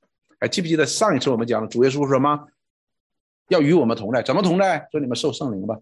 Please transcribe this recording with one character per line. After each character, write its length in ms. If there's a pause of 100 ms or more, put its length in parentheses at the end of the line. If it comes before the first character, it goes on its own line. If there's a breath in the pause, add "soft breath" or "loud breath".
(400)
还 80
记 140
不 60
记 80
得 100
上 300
一 40
次 100
我 80
们 80
讲 160
的 60
主 160
耶 60
稣 80
说 100
什 120
么？ 280 (1000)
要 120
与 120
我 120
们 100
同 160
在， 120
怎 100
么 80
同 160
在？ 340
说 80
你 60
们 100
受 160
圣 200
灵 160
吧， 140